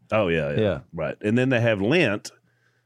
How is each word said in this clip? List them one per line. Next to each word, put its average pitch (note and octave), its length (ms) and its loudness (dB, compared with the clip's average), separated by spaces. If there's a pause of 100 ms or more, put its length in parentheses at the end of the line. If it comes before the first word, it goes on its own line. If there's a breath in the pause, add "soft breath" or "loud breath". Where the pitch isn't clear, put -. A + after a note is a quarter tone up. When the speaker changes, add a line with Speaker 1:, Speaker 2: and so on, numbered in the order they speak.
(120)
Speaker 1:
Oh, G#2+ 160 2
yeah, D#2 240 0
yeah, D2 80 -2
Speaker 2:
Yeah. F#2 200 0 (120)
Speaker 1:
right. D#2 280 -6
And G#2+ 160 0
then B2+ 120 2
they B2 120 2
have A2+ 220 0
Lent, A#2 480 0 (560)